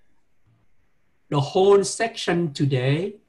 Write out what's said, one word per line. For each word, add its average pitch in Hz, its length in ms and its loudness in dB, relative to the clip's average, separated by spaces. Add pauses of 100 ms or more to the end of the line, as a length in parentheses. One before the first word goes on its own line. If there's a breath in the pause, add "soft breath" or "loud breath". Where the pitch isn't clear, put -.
(1300)
the 147 100 0
whole 196 440 4
section 180 680 -4
today, 139 640 -2 (120)